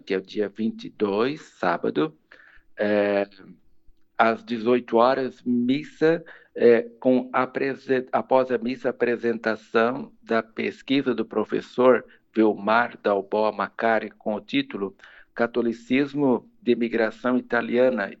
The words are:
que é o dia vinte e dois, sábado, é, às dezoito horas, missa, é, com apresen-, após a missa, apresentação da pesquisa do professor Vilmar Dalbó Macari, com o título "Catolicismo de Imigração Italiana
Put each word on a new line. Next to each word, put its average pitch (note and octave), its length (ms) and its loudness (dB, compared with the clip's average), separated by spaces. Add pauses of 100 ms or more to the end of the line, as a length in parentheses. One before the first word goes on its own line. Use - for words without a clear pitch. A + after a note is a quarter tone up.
que - 80 -8
é F#2+ 60 0
o F#2 40 -6
dia G2+ 280 -6
vinte A2 340 -6
e - 60 -14
dois, A2 500 -2
sábado, - 760 -4 (640)
é, G2+ 480 0 (920)
às A2+ 260 2
dezoito A#2 540 0
horas, B2+ 440 2
missa, C#3+ 800 0 (320)
é, A#2 280 6 (180)
com B2+ 320 2
apresen-, C3 800 -2
após B2+ 380 2
a A#2+ 80 0
missa, A#2+ 320 -4
apresentação A#2 1200 -2 (100)
da A2+ 200 0
pesquisa B2+ 720 -4
do A2 100 -4
professor A2+ 800 0 (280)
Vilmar A2 720 2
Dalbó G#2 480 0
Macari, G#2+ 580 -2
com - 280 -8
o G2+ 40 -8
título G#2 540 -6 (400)
"Catolicismo B2+ 1120 -2 (140)
de A#2+ 80 0
Imigração A#2 640 -2
Italiana A#2 840 -2